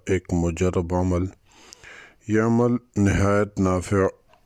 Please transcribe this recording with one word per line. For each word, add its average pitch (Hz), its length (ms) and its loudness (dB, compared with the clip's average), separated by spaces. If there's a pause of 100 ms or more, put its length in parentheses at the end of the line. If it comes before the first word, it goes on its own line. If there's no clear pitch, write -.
ایک 92 260 -2
مجرب 87 600 -2
عمل۔ 90 320 0 (1000)
یہ 107 140 2
عمل 117 600 0
نہایت 101 560 0
نافع 92 480 0 (380)